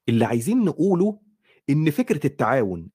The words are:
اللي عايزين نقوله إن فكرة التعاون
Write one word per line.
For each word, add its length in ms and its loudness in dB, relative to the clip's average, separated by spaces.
اللي 160 4
عايزين 400 0
نقوله 560 0
إن 220 2
فكرة 360 -2
التعاون 680 -2